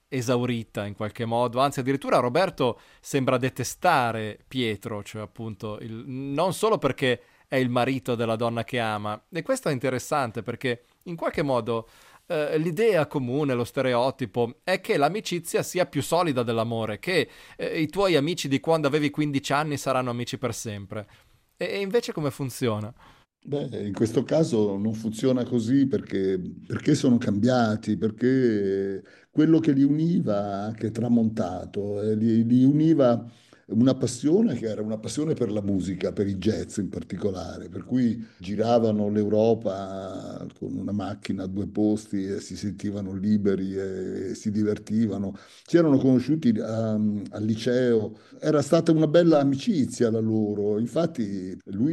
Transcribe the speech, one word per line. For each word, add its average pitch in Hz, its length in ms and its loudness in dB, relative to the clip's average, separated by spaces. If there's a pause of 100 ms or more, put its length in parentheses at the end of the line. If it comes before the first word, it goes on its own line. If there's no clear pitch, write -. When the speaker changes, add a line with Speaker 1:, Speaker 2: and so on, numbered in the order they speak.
Speaker 1:
esaurita 120 800 -2
in 104 80 -10
qualche 110 300 -6
modo, 117 360 0
anzi 139 200 0
addirittura 139 380 0
Roberto 131 640 0 (200)
sembra 131 380 0
detestare 120 1080 -2
Pietro, 110 560 -4
cioè 107 200 -12
appunto 107 580 -10
il, 113 120 -12 (140)
non 139 480 -2
solo 208 240 2
perché 127 440 0 (260)
è 139 80 -2
il 127 140 2
marito 123 440 0
della 113 220 0
donna 117 280 -2
che 127 140 -6
ama, 107 420 -4 (100)
e 160 120 -8
questo 262 260 -2
è 151 40 0
interessante 127 680 -2
perché 120 400 -4 (220)
in 170 120 -10
qualche 247 260 -2
modo, 117 460 -2 (380)
eh, 151 320 0
l'idea 175 480 2
comune, 135 480 -2
lo 120 100 0
stereotipo, 123 1000 0
è 185 160 0
che 196 160 0
l'amicizia 175 680 0
sia 175 240 0
più 139 160 -4
solida 160 400 2
dell'amore, 113 560 -2
che, 175 300 -2 (280)
eh, 170 240 -4
i 151 80 0
tuoi 185 280 2
amici 147 320 0
di 135 120 2
quando 160 260 2
avevi 147 240 2
quindici 143 420 -2
anni 147 240 -2
saranno 127 340 -2
amici 120 280 -6
per 117 160 -4
sempre. 104 520 -10 (500)
E, 180 100 -6
e 196 140 -4
invece 226 320 -2
come 147 180 -2
funziona? 117 640 -4 (520)
Speaker 2:
Beh, 139 440 -6
in 104 40 -4
questo 117 300 2
caso 113 560 2
non 110 160 0
funziona 120 500 0
così 123 440 2
perché, 95 500 0 (260)
perché - 300 2
sono 127 240 4
cambiati, 107 760 2
perché 104 1080 0 (300)
quello 160 260 6
che 151 140 2
li 139 100 4
univa 147 540 2 (240)
ha 104 60 -6
anche 110 260 -6
tramontato, 104 1120 0
eh, 110 120 0
li, 113 320 2
li 123 180 6
univa 139 640 4 (400)
una 123 280 4
passione 151 580 0
che 113 120 -6
era 107 140 -4
una 110 180 -4
passione 143 360 -4
per 117 160 -2
la 104 100 -2
musica, 95 520 -2
per 101 160 0
il 98 100 -2
jazz 90 380 -2
in 95 120 -2
particolare, 87 800 -6
per - 160 -12
cui 120 400 0 (120)
giravano 107 720 2
l'Europa 98 1400 0 (100)
con - 140 -8 (320)
macchina 98 420 -6
a - 20 -6
due 95 200 -4
posti 104 600 0
e 101 140 -6
si 92 160 -12
sentivano 98 580 -6
liberi 95 640 2
e 95 580 -6
si - 160 -6
divertivano. 104 840 0 (300)
Si - 120 2
erano 151 220 6
conosciuti, 127 520 4
ehm, 110 800 0
al 104 140 -6
liceo. 117 720 2 (220)
Era 151 220 2
stata 165 300 4
una 156 160 4
bella 160 320 6
amicizia 139 680 0
la 113 100 0
loro. 104 580 0
Infatti 110 800 -4 (100)
lui, 110 260 0